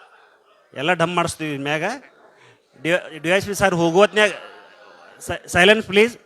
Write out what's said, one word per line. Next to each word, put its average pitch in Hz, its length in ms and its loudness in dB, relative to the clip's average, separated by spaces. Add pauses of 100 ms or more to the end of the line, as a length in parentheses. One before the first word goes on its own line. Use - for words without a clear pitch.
(720)
ಎಲ್ಲ 147 200 -2
ಡಮ್ 170 220 0
ಮಾಡಿಸ್ತೀವಿ 160 420 -4
ಮ್ಯಾಗ. 147 260 -4 (1000)
ಡಿ-, 160 380 -4
ಡಿ 156 120 -4
ವೈ 190 60 2
ಎಸ್ 196 100 -2
ಪಿ 202 80 -6
ಸರ್ 196 180 2
ಹೋಗುವತ್ನ್ಯಾಗ 180 580 2 (880)
ಸೈ-, - 280 -12
ಸೈಲೆನ್ಸ್ 202 400 4
ಪ್ಲೀಸ್. 214 380 2